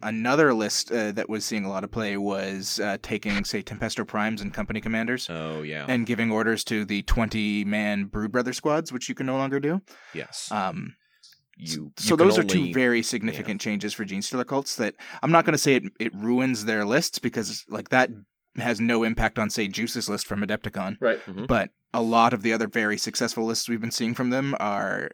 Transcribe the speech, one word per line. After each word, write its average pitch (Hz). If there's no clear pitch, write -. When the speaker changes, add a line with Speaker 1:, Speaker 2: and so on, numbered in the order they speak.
Speaker 1:
another 123
list, 107
uh, 110
that 107
was 107
seeing 107
a 95
lot 95
of 101
play 104
was, 98
uh, 101
taking, 101
say, 104
Tempesto 107
Primes 110
and 101
Company 107
Commanders 113
Speaker 2:
Oh, 80
yeah. 76
Speaker 1:
and 120
giving 117
orders 110
to 107
the 101
twenty-man 104
Brood 104
Brother 123
squads, 156
which 123
you 131
can 135
no 131
longer 135
do. 156
Speaker 2:
Yes. -
Speaker 1:
Um, 92
Speaker 2:
You, 78
Speaker 1:
so -
Speaker 2:
you -
can 170
Speaker 1:
those 208
are 165
Speaker 2:
only 151
Speaker 1:
two -
very 123
Speaker 2:
yeah. 117
Speaker 1:
significant 107
changes 104
for 110
Gene 95
Steeler 123
Cults 135
that 107
I'm 151
not 165
gonna 156
say 139
it, 123
it 113
ruins 117
their 110
lists 131
because, 107
like, 107
that 127
has 120
no 117
impact 113
on, 107
say, 107
Juice's 110
list 104
from 101
Adepticon. 104
Speaker 3:
Right. 113
Speaker 2:
Mm-hmm. 98
Speaker 1:
But 113
a 117
lot 117
of 104
the 113
other 110
very 104
successful 113
lists 113
we've 113
been 117
seeing 120
from 127
them 135
are, 101